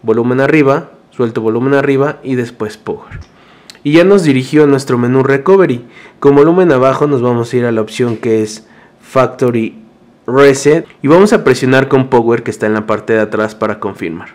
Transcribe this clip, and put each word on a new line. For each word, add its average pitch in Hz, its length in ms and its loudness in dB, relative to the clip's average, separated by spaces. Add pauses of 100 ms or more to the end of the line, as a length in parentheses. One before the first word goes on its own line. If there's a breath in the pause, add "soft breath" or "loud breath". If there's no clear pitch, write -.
volumen 117 360 0
arriba, 147 500 0 (200)
suelto 117 280 -4
volumen 117 360 -2
arriba 139 480 0
y 131 120 -6
después 120 400 -8
power. - 460 -14 (640 loud breath)
Y 143 80 -2
ya 170 100 6
nos 190 200 4
dirigió 147 420 2
a - 20 2
nuestro 135 300 0
menú 127 260 0
recovery. 139 640 0 (340 loud breath)
Con 143 160 4
volumen 165 380 4
abajo 135 340 2
nos 139 140 0
vamos 120 320 -2
a - 20 -4
ir 120 100 0
a 120 60 -2
la 110 80 -2
opción 110 380 -4
que 110 260 -2
es - 240 -12 (320 soft breath)
factory 120 760 -2 (500)
reset 139 580 2 (160)
y 135 60 -4
vamos 185 240 4
a - 140 0
presionar 131 420 0
con 135 220 0
power, 120 340 0
que 113 80 -8
está - 140 -6
en 107 80 -2
la 107 120 -4
parte 107 280 -4
de 110 80 0
atrás, 107 340 -4
para 107 240 -6
confirmar. 87 560 -10